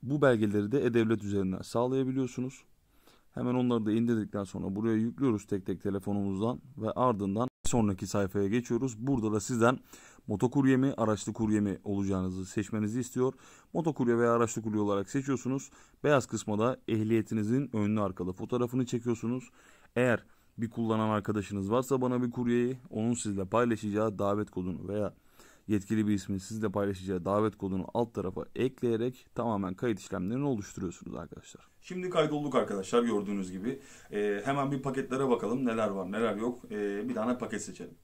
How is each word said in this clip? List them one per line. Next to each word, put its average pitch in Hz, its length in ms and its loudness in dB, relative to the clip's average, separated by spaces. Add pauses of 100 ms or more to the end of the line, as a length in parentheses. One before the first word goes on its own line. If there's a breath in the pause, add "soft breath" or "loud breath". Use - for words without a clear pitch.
Bu 143 180 0
belgeleri 107 500 4
de 135 140 2
E-Devlet 113 380 4
üzerinden 98 380 0
sağlayabiliyorsunuz. 131 1000 -2 (680 soft breath)
Hemen 123 220 -2
onları 123 320 2
da 107 60 2
indirdikten 110 520 2
sonra 95 320 -6
buraya 110 200 2
yüklüyoruz 113 520 0
tek 95 180 -4
tek 92 160 -4
telefonumuzdan 101 800 -2 (160)
ve 107 140 -4
ardından 110 560 0 (160)
sonraki 104 440 2
sayfaya 101 400 0
geçiyoruz. 117 600 -2
Burada 113 240 2
da 107 80 2
sizden 120 400 4 (480 loud breath)
motokurye 127 500 4
mi, 135 200 4
araçlı 107 360 0
kurye 107 260 2
mi 101 240 0
olacağınızı 95 600 -2
seçmenizi 107 540 -2
istiyor. 123 340 0 (400 loud breath)
Motokurye 139 440 2
veya 117 160 6
araçlı 117 280 2
kurye 107 180 0
olarak 101 300 0
seçiyorsunuz. 135 600 -2 (340 loud breath)
Beyaz 139 220 4
kısma 107 340 -4
da 123 280 2
ehliyetinizin 110 880 0
önlü 107 260 2
arkalı 92 320 -4
fotoğrafını 120 520 -2
çekiyorsunuz. 120 640 -4 (460 soft breath)
Eğer 120 300 2 (320 soft breath)
bir 113 120 -2
kullanan 110 400 0
arkadaşınız 101 640 0
varsa 127 300 2
Bana 123 220 0
Bir 120 80 -2
Kuryeyi, 120 460 2 (120)
onun 113 240 0
sizle 101 320 -2
paylaşacağı 107 760 2
davet 101 320 0
kodunu 92 360 -6
veya 101 260 -2 (540 soft breath)
yetkili 107 400 2
bir 107 60 4
ismin 98 240 -2
sizle 107 340 -4
paylaşacağı 95 540 -2
davet 104 320 2
kodunu 95 360 -2
alt 117 200 0
tarafa 92 320 -4 (100)
ekleyerek 120 800 -2
tamamen 101 380 -2
kayıt 110 260 -2
işlemlerini 101 460 -4
oluşturuyorsunuz 101 680 -6
arkadaşlar. - 520 -14 (140)
Şimdi 180 280 -8
kaydolduk 147 460 0
arkadaşlar 104 480 2
gördüğünüz 101 480 -2
gibi. 107 280 -6 (320 loud breath)
Ee, 104 340 0
hemen 139 260 0
bir 135 100 -4
paketlere 131 480 -2
bakalım 120 360 2
neler 110 220 0
var 95 240 -4
neler 107 240 0
yok. 117 240 -4 (120)
Ee, 104 380 -2
bir 123 60 -2
tane 117 220 0
paket 107 240 -6
seçelim. - 320 -12 (100)